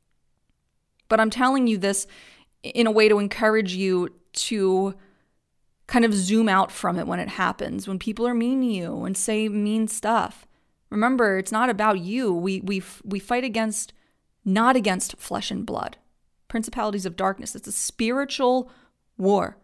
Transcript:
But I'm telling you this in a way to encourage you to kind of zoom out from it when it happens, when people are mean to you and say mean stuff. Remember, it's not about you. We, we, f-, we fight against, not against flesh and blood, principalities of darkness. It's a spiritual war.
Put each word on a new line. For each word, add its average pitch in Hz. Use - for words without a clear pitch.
But 220
I'm 220
telling 254
you 220
this 196
in 226
a 220
way 214
to 208
encourage 202
you 185
to 190
kind 233
of 214
zoom 208
out 190
from 180
it 165
when 175
it 180
happens, -
when 190
people 220
are 247
mean 240
to 254
you 180
and 190
say 214
mean 214
stuff. -
Remember, 220
it's 190
not 226
about 214
you. 202
We, 185
we, 190
f-, -
we 196
fight 247
against, 220
not 226
against 196
flesh -
and -
blood, -
principalities 214
of 175
darkness. 190
It's -
a -
spiritual 254
war. 190